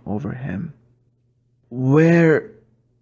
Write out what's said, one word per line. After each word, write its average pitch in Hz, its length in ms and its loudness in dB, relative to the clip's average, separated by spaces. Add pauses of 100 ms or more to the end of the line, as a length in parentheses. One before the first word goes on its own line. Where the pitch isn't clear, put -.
over 104 260 -8
him. 127 420 -10 (960)
Where, 156 800 2 (500)